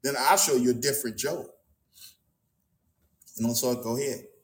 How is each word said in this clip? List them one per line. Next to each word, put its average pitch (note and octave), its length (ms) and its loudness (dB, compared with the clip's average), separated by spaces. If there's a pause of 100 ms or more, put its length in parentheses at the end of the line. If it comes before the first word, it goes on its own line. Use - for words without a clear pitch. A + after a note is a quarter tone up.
then C#3 160 -2
I'll D3+ 180 4
show D#3 180 2
you B2 140 4
a B2 40 4
different B2 440 -2
Job." D3 300 -4 (1900)
And A2+ 200 0
so B2 180 0
go A#2 220 -4
ahead, C3+ 300 -4 (160)